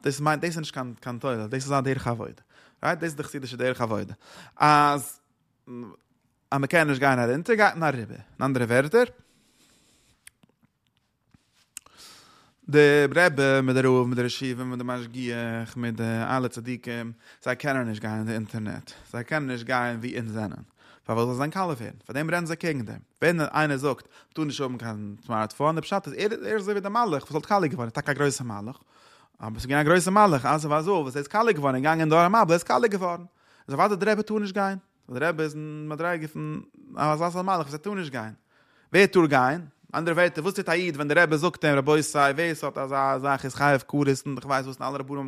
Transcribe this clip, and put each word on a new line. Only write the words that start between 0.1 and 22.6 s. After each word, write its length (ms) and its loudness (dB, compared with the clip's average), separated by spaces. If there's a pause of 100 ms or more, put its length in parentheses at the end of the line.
meint, 240 0
das 140 -4
ist 160 -8
kein, 260 -10
kein 200 -10
Teil, 280 -4
das 160 -4
ist 80 -6
ein 120 2
der 140 0
Chavoide. 460 -6 (380)
Right? 200 -2
Das 80 -4
ist 80 -8
der 60 -6
chassidische 320 -10
der 200 -2
Chavoide. 420 -4 (380)
Als, 680 4 (440)
mm, 260 -16 (580)
a 100 0
me 80 0
kenne 240 4
ich 80 -2
gar 160 4
nicht, 320 0
der 80 2
geht 220 4
nach 160 0
Rebbe. 320 -12 (120)
Ein 40 -14
anderer 260 0
Wörter. 380 4 (3500)
Der 460 8
Rebbe 520 4
mit 140 2
der 100 4
Ruf, 200 4
mit 120 -2
der 80 0
Yeshiva, 400 -6
mit 140 -8
der 60 -8
Maschgiach, 920 -6
mit, 220 -4
äh, 40 -4
alle 460 -2
Tzadikim, 680 -10 (240)
sie 160 -4
kennen 320 -2
nicht 140 -6
gar 160 -6
nicht 180 -4
im 60 -4
Internet. 540 -10 (140)
Sie 140 -10
kennen 240 -4
nicht 180 -6
gar 280 -2
nicht, 100 -8
wie 120 -8
in 120 -6
Sinnen. 380 -8 (400)
Weil 100 -4
was 100 2
soll 100 -2
sein 160 -2
Kalle 280 -4
werden? 260 -12
Von 80 -14
dem 160 -4
rennen 160 -2
sie 100 -4
gegen 300 -4